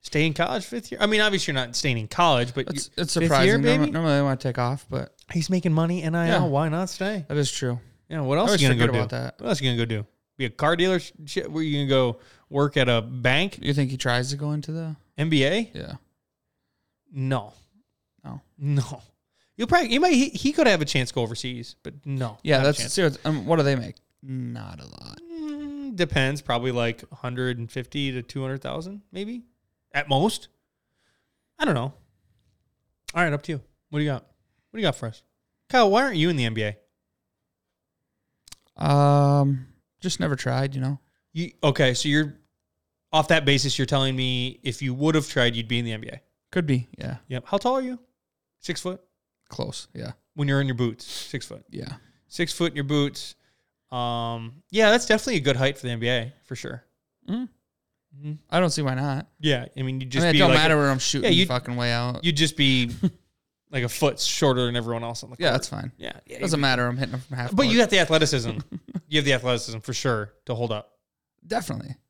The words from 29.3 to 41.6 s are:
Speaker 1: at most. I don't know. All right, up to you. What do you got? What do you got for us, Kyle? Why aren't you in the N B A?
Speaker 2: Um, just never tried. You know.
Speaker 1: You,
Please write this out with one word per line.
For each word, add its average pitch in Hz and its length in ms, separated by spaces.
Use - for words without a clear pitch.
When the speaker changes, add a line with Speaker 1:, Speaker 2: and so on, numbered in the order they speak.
Speaker 1:
at 147 160
most. 147 400
I 302 60
don't 214 100
know. 131 180
All 170 100
right, 156 80
up 143 120
to 170 80
you. 143 80
What 147 80
do 151 60
you 147 60
got? 127 120
What 220 80
do - 20
you 202 60
got - 100
for 123 120
us, - 140
Kyle? 233 220
Why 220 140
aren't 247 140
you 156 120
in 165 60
the 127 80
N 110 100
B 110 80
A? 104 140
Speaker 2:
Um, 143 880
just - 200
never 156 160
tried. 135 380
You 131 60
know. 135 180
Speaker 1:
You, 160 200